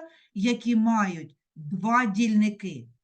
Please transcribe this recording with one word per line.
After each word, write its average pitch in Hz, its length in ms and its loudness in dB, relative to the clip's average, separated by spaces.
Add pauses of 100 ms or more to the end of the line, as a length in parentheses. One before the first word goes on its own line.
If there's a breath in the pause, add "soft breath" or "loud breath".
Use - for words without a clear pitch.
(340 loud breath)
які 233 420 0
мають 208 600 0 (180)
два 196 500 0
дільники, 208 840 0 (140)